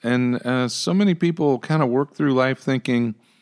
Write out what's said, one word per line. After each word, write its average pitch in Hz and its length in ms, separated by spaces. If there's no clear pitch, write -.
And, 123 440
uh, 127 220
so - 260
many 196 200
people 160 460
kinda 156 260
work 131 300
through 143 180
life 131 260
thinking, 120 560